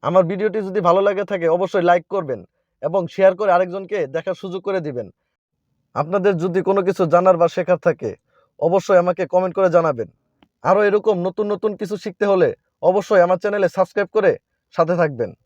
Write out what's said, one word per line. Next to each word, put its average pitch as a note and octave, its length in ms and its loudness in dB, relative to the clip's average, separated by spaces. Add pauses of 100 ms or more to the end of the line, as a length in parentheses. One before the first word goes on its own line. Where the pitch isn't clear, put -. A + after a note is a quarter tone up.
আমার F3+ 220 4
ভিডিওটি G3+ 380 -4
যদি F#3+ 200 -4
ভালো F3+ 200 4
লাগে G3+ 240 -2
থাকে E3+ 160 -2 (100)
অবশ্যই F3+ 320 -2
লাইক F3 240 2
করবেন C#3+ 260 -6 (480)
এবং F#3 140 -2 (120)
শেয়ার F#3+ 260 4
করে G3+ 160 0
আরেকজনকে F#3 420 -2 (180)
দেখার E3 260 -4
সুযোগ F#3 260 -10
করে F#3+ 200 -2
দিবেন। A#2+ 200 -8 (880)
আপনাদের F3+ 380 0 (100)
যদি F3+ 160 -2 (100)
কোনো G3 180 2
কিছু F#3+ 160 0 (100)
জানার F3 280 4
বা E3+ 140 4
শেখার F3+ 320 -2
থাকে C3+ 220 -4 (580)
অবশ্যই F3+ 360 2
আমাকে F3+ 200 -2 (100)
কমেন্ট F3+ 240 0
করে F#3+ 180 2
জানাবেন। C#3+ 340 0 (600)
আরও F#3+ 200 4
এরকম G#3 260 0 (120)
নতুন G#3 260 -4
নতুন G#3+ 180 -4 (100)
কিছু G3+ 220 -8
শিখতে G#3 280 -4
হলে F3+ 180 4 (400)
অবশ্যই F#3+ 360 2
আমার F3+ 180 0
চ্যানেলে G3+ 320 -2
সাবস্ক্রাইব F#3+ 400 -2
করে G3 160 2 (440)
সাথে E3 260 0
থাকবেন। A#2+ 300 -4 (140)